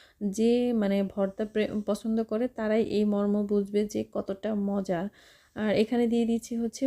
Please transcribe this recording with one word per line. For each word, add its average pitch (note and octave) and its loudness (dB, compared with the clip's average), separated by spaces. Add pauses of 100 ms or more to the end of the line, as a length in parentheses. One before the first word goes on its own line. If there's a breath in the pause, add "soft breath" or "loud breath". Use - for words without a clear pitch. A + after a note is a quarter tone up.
(300 loud breath)
যে A3 2 (220)
মানে G3+ 2
ভর্তা G3 -2
প্রে-, G#3+ -2 (140)
পছন্দ A3 -2
করে A3 -2
তারাই A3 0
এই G#3 2
মর্ম G3+ 2
বুঝবে G3+ 0
যে G#3+ -4 (100)
কতটা G3+ -6 (120)
মজার। G3 -2 (500 loud breath)
আর G#3+ 0
এখানে A#3 2
দিয়ে A#3 2
দিচ্ছি A#3 -2
হচ্ছে A#3 -4